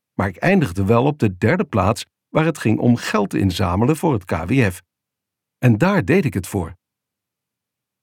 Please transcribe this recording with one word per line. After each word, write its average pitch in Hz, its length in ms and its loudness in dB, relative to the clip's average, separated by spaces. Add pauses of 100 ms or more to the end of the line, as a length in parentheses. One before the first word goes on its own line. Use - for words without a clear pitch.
(140)
Maar 98 140 -2
ik 95 100 -10
eindigde 120 480 0
wel 117 200 4
op 147 140 -2
de 101 180 0
derde 147 280 0
plaats, 98 400 -2 (220)
waar 156 180 0
het 165 120 -2
ging - 220 0
om 120 160 2
geld 202 380 -4
inzamelen 98 640 0
voor 165 160 -2
het 110 120 -4
K - 60 -10
W 101 400 0
F. - 100 -12 (760)
En 120 200 4
daar 170 280 0
deed 160 200 2
ik 110 80 -4
het 92 140 -6
voor. 90 280 -6 (1300)